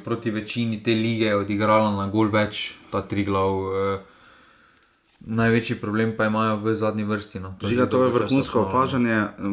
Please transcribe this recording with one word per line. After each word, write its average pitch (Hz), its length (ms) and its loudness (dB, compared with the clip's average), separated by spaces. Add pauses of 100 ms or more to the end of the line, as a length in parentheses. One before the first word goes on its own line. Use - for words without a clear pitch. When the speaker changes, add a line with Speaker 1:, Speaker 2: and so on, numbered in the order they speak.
Speaker 1:
proti 117 280 -4
večini 107 520 -4
te 117 100 2
lige 110 420 2
odigrala 107 560 2
na 98 160 -2
gol 107 220 2
več 104 460 -2 (160)
ta 98 100 -2
Triglav, 98 560 0 (160)
eh, 98 260 -2 (1200)
največji 113 560 0
problem 110 400 -2
pa 110 100 0
imajo 107 320 0
v 110 180 0
zadnji 107 280 -2
vrsti, 104 360 -4
no. 95 200 -12
To 104 80 -4
Speaker 2:
Žiga, 120 160 2
Speaker 1:
že 120 60 2
Speaker 2:
to 127 80 2
je 127 60 4
Speaker 1:
dolgo 123 160 4
časa 107 60 0
Speaker 2:
vrhunsko 131 280 0
Speaker 1:
ponavljam. 101 180 2
Speaker 2:
opažanje. 123 460 2 (360)